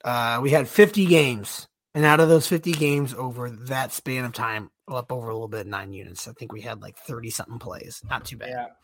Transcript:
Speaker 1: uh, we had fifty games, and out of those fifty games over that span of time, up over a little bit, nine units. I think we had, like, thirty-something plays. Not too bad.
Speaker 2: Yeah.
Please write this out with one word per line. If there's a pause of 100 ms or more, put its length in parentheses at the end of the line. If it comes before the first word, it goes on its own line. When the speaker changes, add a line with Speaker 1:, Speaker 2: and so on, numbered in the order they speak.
Speaker 1:
uh,
we
had
fifty
games, (280)
and
out
of
those
fifty
games
over
that
span
of
time, (200)
up
over
a
little
bit,
nine
units.
I
think
we
had,
like,
thirty-something
plays.
Not
too
bad.
Speaker 2:
Yeah. (160)